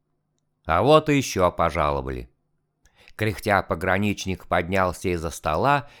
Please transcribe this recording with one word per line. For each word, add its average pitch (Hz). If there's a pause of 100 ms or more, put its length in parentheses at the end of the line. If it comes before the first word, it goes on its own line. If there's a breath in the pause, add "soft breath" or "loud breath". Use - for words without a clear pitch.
(640)
«А 85
вот 151
и 143
еще 92
пожаловали». 71 (800 soft breath)
Кряхтя, 104
пограничник 92
поднялся 92
из-за 82
стола 113 (120)